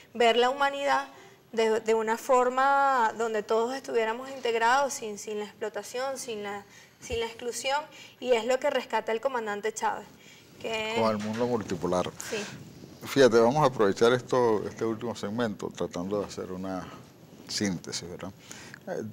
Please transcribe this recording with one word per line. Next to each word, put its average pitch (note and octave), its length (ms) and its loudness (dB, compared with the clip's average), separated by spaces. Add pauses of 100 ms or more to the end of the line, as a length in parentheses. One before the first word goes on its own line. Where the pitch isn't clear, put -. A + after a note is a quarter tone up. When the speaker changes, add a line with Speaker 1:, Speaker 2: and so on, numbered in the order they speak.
(140)
Speaker 1:
ver A#3 240 4
la B3 100 4
humanidad C#4 600 0 (440)
de, A3 280 2
de A3 140 2
una A3 240 0
forma C4 960 4
donde A3 260 -2
todos A3+ 320 0
estuviéramos B3+ 560 -2
integrados, B3 640 2
sin, G#3+ 260 -8
sin G#3+ 200 -8
la G#3 80 -6
explotación, A#3 720 -6
sin A3+ 240 -8
la, G3+ 220 -8 (360)
sin A#3 200 -6
la A3+ 60 -2
exclusión, B3 540 -4 (400)
y B3 120 2
es A3 120 2
lo B3+ 140 2
que D4 100 0
rescata A#3 440 -2
el A3+ 80 -2
comandante A3 520 -4
Chávez. G3+ 340 -4 (540)
Que A3 380 -4
Speaker 2:
Con A2 120 4
el G#2+ 80 0
mundo A2 280 -2
multipolar. F2+ 640 0 (200)
Speaker 1:
Sí. A#3 60 -4 (720)
Speaker 2:
Fíjate, A#2+ 320 8
vamos B2 240 6
a D3 40 6
aprovechar A#2 460 4
esto, B2 560 2
este - 160 -6
último A2+ 320 -4
segmento, G#2+ 580 -4
tratando F#2 460 -4
de F2+ 60 -4
hacer F#2+ 260 -10
una F#2 340 -8 (600)
síntesis, F2 600 -4
¿verdad? F2+ 240 -12 (540)
Eh, - 160 -6 (100)